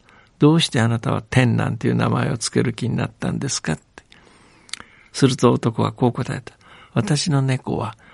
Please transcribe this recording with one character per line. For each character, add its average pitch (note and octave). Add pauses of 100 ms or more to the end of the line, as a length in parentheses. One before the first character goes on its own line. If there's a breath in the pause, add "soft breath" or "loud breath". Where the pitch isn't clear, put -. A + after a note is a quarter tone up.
(400 soft breath)
「ど D3+
う E3+
し -
て A#2
あ A2+
な A#2
た A#2+
は A2
天 A#2+
な A2
ん A2
て A#2+
い A#2+
う A#2+
名 A#2
前 A#2+
を A#2
つ -
け A#2
る A#2+
気 A#2+
に A#2
な A#2
っ G#2+
た -
ん -
で C#3
す -
か？」 D#3+
っ C#3+
て。 - (1120 loud breath)
す C#3
る C3
と B2
男 A#2
は G#2+
こ B2
う A#2
答 B2+
え -
た。 - (400 loud breath)
「私 D3
の C#3
猫 C3
は - (180 soft breath)